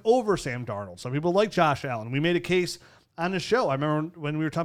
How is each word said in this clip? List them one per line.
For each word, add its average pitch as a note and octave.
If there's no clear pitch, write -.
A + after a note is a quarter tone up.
over A3
Sam B2
Darnold. G2+
Some B2
people D#3
like G3+
Josh D#3
Allen. A#2
We C#3
made F3
a -
case F3+
on F3+
the F#3
show. A3
I C3+
remember D#3
when D3+
we D#3
were D#3
talking E3